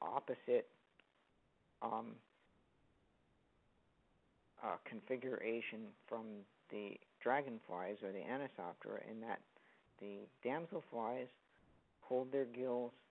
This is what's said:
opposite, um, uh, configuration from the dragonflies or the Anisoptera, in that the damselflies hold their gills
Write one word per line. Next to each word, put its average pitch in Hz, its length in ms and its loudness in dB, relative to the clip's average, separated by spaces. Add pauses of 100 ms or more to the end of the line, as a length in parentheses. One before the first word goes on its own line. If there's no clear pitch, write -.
opposite, 123 640 4 (1120)
um, 113 260 0 (2500)
uh, 95 120 2 (100)
configuration 117 920 0 (280)
from 113 180 -4 (440)
the 104 220 -4 (300)
dragonflies 113 840 2
or 95 80 -2
the 98 80 -4
Anisoptera, 104 920 -4
in 110 120 -6
that 113 180 -2 (600)
the 101 200 -6 (260)
damselflies 131 800 0 (760)
hold 127 300 2
their 135 140 6
gills 120 460 2 (200)